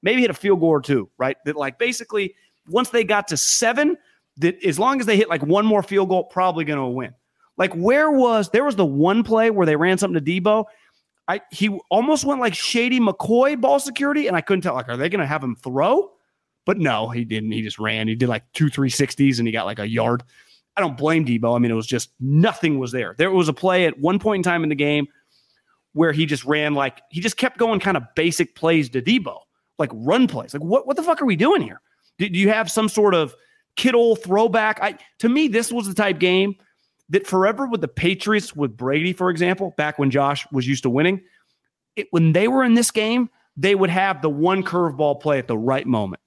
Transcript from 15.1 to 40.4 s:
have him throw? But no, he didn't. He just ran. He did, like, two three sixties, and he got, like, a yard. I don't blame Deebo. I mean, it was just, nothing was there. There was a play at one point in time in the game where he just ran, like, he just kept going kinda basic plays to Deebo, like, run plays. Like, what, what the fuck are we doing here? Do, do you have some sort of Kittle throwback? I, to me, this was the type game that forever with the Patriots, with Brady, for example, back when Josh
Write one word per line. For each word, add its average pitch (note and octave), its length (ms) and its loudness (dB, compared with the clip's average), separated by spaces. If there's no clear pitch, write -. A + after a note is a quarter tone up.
have D3 160 -4
him B2 140 -6
throw? E3+ 560 0
But G3 140 -2
no, A2+ 300 -2
he A#2+ 160 -6
didn't. A2 260 -6
He A2 120 -4
just G#2 180 -10
ran. A2 260 -2
He A2+ 80 -2
did, A#2+ 140 0
like, A2+ 240 -4
two D#3 160 0
three C3+ 220 -2
sixties, C3+ 500 0
and A#2 80 0
he A2+ 40 -4
got, A2 140 -4
like, G2+ 140 -8
a G#2 80 -6
yard. A#2 340 0
I G3+ 60 0
don't D3 140 -4
blame D#3 280 0
Deebo. A#2+ 320 0
I - 20 0
mean, A#2+ 140 2
it - 20 -2
was A2+ 120 -4
just, - 240 -4
nothing D3+ 580 2
was B2 140 -6
there. G#2+ 260 -6
There F3 120 2
was F#3 180 2
a D#3 40 -2
play F3+ 340 2
at D3+ 120 -2
one F3 220 0
point G#3 200 0
in - 80 -2
time E3+ 140 0
in D#3+ 60 -2
the D3+ 80 -2
game D3 320 0
where D#3+ 180 2
he D#3 140 0
just C#3+ 180 -4
ran, D3+ 300 0
like, C#3 260 -2
he D#3+ 100 -8
just G#3 180 -4
kept B3+ 200 -4
going A3+ 220 0
kinda D#3 340 -2
basic E3 400 -2
plays D#3+ 360 0
to B2+ 120 -2
Deebo, F3 360 -2
like, C#3+ 160 -2
run E3 340 2
plays. - 260 -8
Like, D3 80 -6
what, A3+ 240 0
what C4 100 -2
the E4 60 -4
fuck D#4+ 200 0
are C#4 40 0
we G#3+ 80 2
doing C4+ 280 2
here? G2+ 180 -10
Do, G3+ 100 -2
do F3 100 -2
you G3 120 4
have G#3+ 200 -2
some A3 180 0
sort G#3 260 2
of D#3 200 0
Kittle A#3 400 2
throwback? G#3+ 680 0
I, G3+ 160 -4
to A3 100 0
me, C#4+ 200 2
this A3+ 240 -2
was A#3 160 -6
the F#3+ 60 -8
type F#3+ 260 0
game F#3+ 340 2
that G3 160 0
forever G3+ 420 0
with A3+ 140 -4
the D3 80 -6
Patriots, F#3+ 680 -2
with C3+ 200 -4
Brady, D3 360 -2
for F3+ 180 -2
example, F3+ 460 -2
back D3+ 200 -2
when C#3 140 2
Josh C#3 400 2